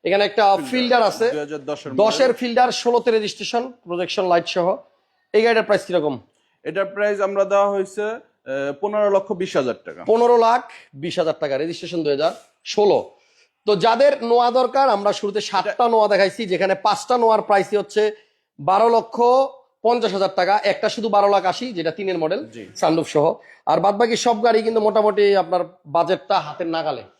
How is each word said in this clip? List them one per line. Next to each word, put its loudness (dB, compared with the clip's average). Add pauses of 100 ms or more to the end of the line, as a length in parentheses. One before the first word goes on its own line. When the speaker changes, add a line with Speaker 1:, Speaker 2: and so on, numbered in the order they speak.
Speaker 1:
এখানে 0
একটা 0
Speaker 2:
ফিল্ডার। 0
Speaker 1:
ফিল্ডার 0
আছে। -2
Speaker 2:
দুই -6
হাজার -12
দশের -8 (140)
Speaker 1:
দশের 2
Speaker 2:
মডেল। -2
Speaker 1:
ফিল্ডার, 0 (120)
ষোলোতে 2
রেজিস্ট্রেশন, -4 (240)
প্রজেকশন -4
লাইট 2
সহ। 0 (680)
এই 4
গাড়িটার 2
প্রাইস 0
কিরকম? -2 (540)
Speaker 2:
এটার -4
প্রাইস -2 (100)
আমরা 0
দেওয়া 4
হয়েছে, -4
আহ, -10 (600)
পনেরো 0
লক্ষ 0 (120)
বিশ -6
হাজার -2
টাকা। -16 (100)
Speaker 1:
পনেরো 4 (120)
লাখ 2 (420)
বিশ -6
হাজার -2
টাকা, -2 (100)
রেজিস্ট্রেশন -8
দুই 2
হাজার -2 (400)
ষোলো। 4 (680)
তো 2 (140)
যাদের 4 (160)
নোয়া 4 (100)
দরকার, 2 (120)
আমরা 0
শুরুতে -4
সাতটা -2
Speaker 2:
এটা 0
Speaker 1:
নোয়া 4
দেখাইছি, 2 (100)
যেখানে 0 (120)
পাঁচটা 0
নোয়ার 4
প্রাইসই 2
হচ্ছে -2 (580)
বারো 2
লক্ষ -2 (680)
পঞ্চাশ 0
হাজার 0
টাকা। 2 (200)
একটা -4
শুধু -6
বারো 4
লাখ 2 (100)
আশি, -8 (120)
যেটা -4
তিনের -4
মডেল, -2 (140)
Speaker 2:
জি। -16 (160)
Speaker 1:
সানরুফ 0
সহ। 4 (460)
আর 2
বাদবাকি 0 (100)
সব 2
গাড়ি 4
কিন্তু 0
মোটামুটি 2 (180)
আপনার -2 (340)
বাজেটটা 0 (100)
হাতের -8
নাগালে -6 (160)